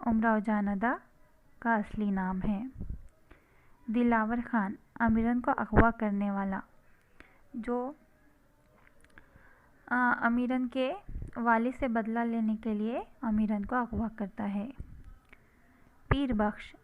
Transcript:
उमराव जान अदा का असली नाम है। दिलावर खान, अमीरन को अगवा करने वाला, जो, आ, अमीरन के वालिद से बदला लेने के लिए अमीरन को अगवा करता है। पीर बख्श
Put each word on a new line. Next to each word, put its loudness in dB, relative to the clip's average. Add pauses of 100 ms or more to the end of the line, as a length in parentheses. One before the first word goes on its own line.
उमराव 4
जान 0
अदा 0 (640)
का 2
असली -2
नाम -2
है। -2 (1200)
दिलावर 2
खान, -2 (240)
अमीरन 4
को 0
अगवा 6
करने -2
वाला, -4 (960)
जो, -4 (2000)
आ, 2
अमीरन 0
के -2 (440)
वालिद 2
से -4
बदला 0
लेने 0
के -4
लिए -4 (160)
अमीरन 0
को -4
अगवा -2
करता -6
है। -4 (1400)
पीर 2
बख्श -2